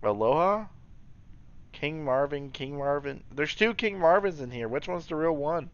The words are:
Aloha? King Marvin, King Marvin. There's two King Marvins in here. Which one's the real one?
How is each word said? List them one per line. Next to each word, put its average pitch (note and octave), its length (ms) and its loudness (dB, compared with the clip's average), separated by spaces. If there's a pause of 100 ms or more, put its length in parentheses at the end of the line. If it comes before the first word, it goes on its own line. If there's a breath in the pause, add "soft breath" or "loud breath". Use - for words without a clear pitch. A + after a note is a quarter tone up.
Aloha? C#3+ 640 2 (1040)
King D#3 320 -4
Marvin, C#3+ 460 0
King C#3 280 -8
Marvin. C#3+ 520 -2
There's D3 240 -2
two A3 200 4
King G3+ 240 -2
Marvins F3+ 420 6
in B2 100 -6
here. A#2+ 180 -4
Which B2 200 -2
one's F3 180 -6
the E3 100 -6
real D#3+ 200 2
one? D3 380 -2